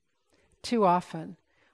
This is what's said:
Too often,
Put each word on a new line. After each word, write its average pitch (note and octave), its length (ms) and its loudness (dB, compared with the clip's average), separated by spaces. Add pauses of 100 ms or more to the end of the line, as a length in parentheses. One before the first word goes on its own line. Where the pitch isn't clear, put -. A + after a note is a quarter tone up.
(640)
Too A3+ 220 2
often, F3 520 0 (380)